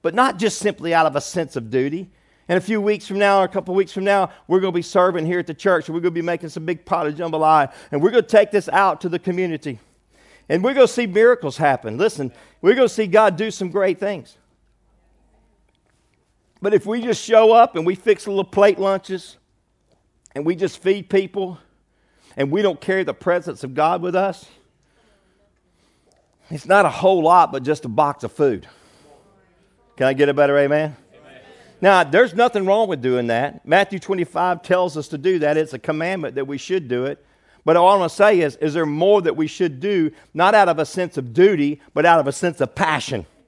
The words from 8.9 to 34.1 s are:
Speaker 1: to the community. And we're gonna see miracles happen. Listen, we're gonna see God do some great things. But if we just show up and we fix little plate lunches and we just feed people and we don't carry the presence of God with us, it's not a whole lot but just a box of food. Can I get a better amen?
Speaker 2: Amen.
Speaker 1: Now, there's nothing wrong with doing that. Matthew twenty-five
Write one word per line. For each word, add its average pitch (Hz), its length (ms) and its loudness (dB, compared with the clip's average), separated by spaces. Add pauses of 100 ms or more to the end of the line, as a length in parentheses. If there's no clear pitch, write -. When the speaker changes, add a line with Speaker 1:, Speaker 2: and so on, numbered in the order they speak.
Speaker 1:
to 180 80 -6
the 175 80 -6
community. 170 600 -6 (680)
And 175 160 -2
we're 269 100 0
gonna 254 140 4
see 240 180 -2
miracles 208 520 0
happen. 127 400 -2
Listen, 143 340 -4 (300)
we're 190 120 4
gonna 247 140 2
see 220 180 -2
God 190 300 2
do 214 140 -4
some 185 180 -8
great 185 300 -2
things. 196 400 -10 (2250)
But 202 140 -2
if 196 120 2
we 226 160 -4
just 233 200 -4
show 220 300 6
up 233 240 6
and 165 100 -2
we 185 80 0
fix 202 320 -2
little 196 160 -4
plate 202 380 2
lunches 190 560 -6 (1000)
and 147 100 -8
we 170 120 -2
just 175 260 -6
feed 190 260 -2
people 190 500 -4 (800)
and 139 140 -2
we 196 120 0
don't 180 180 -2
carry 190 240 -2
the 143 100 -6
presence 170 480 -4
of 131 120 -12
God 160 280 0
with 180 140 -4
us, 190 280 -4 (2000)
it's 151 160 -14
not 196 180 4
a 160 40 2
whole 185 340 2
lot 170 300 4
but 135 100 -6
just 147 220 -4
a 135 40 -10
box 143 360 -2
of 110 80 -10
food. 127 340 0 (1300)
Can 127 120 0
I 135 60 0
get 143 140 2
a 143 60 0
better 143 240 4
amen? 147 380 0 (180)
Speaker 2:
Amen. - 260 -20 (400)
Speaker 1:
Now, 185 220 4
there's 170 320 2
nothing 214 320 0
wrong 208 220 0
with 147 140 -6
doing 123 260 -2
that. 117 360 -4
Matthew 190 360 0
twenty-five 180 600 -4